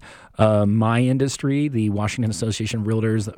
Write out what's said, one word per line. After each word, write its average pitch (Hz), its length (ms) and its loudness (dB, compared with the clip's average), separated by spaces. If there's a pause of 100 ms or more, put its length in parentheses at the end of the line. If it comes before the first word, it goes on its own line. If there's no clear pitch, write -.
(400)
Uh, 107 260 4
my 110 340 2
industry, 139 680 0
the 113 220 0
Washington 104 420 -2
Association 110 500 -4
of 101 60 -4
Realtors, 110 400 0 (100)